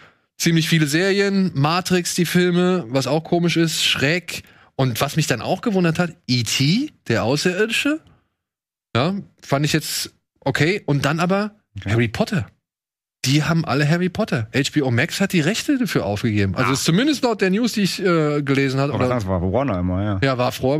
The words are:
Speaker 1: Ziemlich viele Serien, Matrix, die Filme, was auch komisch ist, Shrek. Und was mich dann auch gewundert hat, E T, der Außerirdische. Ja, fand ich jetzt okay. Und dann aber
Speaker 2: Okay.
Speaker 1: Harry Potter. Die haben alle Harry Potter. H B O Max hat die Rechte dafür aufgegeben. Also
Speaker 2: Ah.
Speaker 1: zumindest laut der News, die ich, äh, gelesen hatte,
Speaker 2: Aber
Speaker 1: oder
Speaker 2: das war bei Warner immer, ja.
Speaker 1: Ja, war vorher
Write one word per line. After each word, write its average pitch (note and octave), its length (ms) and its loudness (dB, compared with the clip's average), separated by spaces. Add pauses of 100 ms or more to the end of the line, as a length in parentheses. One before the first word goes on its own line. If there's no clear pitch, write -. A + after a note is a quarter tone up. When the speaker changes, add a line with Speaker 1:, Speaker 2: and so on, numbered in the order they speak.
(400)
Speaker 1:
Ziemlich E3 280 2
viele D#3 200 2
Serien, G3 680 2
Matrix, F3 640 0
die F3 100 2
Filme, F3+ 640 2
was C3 160 0
auch D#3 180 0
komisch E3+ 320 0
ist, E3 280 0
Shrek. - 580 -2 (340)
Und C3 240 0
was C#3 160 -2
mich D#3 120 0
dann A#2+ 160 -2
auch D3+ 180 -4
gewundert F3+ 380 0
hat, F3 160 -2 (100)
E B2 160 0
T, E3+ 500 0 (160)
der A2 160 0
Außerirdische. G3+ 760 0 (960)
Ja, D3+ 180 0 (300)
fand C#3+ 200 -2
ich D3 100 0
jetzt - 380 -4 (280)
okay. D#3 460 -2
Und C#3+ 200 0
dann D#3+ 140 0
aber G3 320 0 (260)
Speaker 2:
Okay. G2+ 160 -6
Speaker 1:
Harry A#2+ 140 2
Potter. E3 400 -2 (760)
Die C#3 200 2
haben E3 220 0
alle C#3+ 220 0
Harry F3 220 2
Potter. D#3+ 460 -2
H C#3+ 180 0
B D3 80 0
O C3 80 0
Max A#2+ 320 0
hat G3 100 0
die F3 100 2
Rechte A3+ 360 0
dafür E3 300 0
aufgegeben. G#2 480 0
Also F#2+ 160 0
Speaker 2:
Ah. F#2+ 40 2
Speaker 1:
zumindest A#3+ 480 2
laut A#3 160 0
der F#3+ 120 2
News, A3 220 0
die G#3 100 -2
ich, - 200 -2
äh, D3+ 380 2
gelesen C3+ 380 0
hatte, C#3 160 0
Speaker 2:
Aber G#2 100 2
Speaker 1:
oder B2+ 80 0
Speaker 2:
das F#2+ 140 -2
war F#2 120 0
bei F#2 140 0
Warner A#2 260 0
immer, F2+ 240 0
ja. G2+ 200 -2
Speaker 1:
Ja, C3+ 160 0
war B2 120 0
vorher C#3 280 -2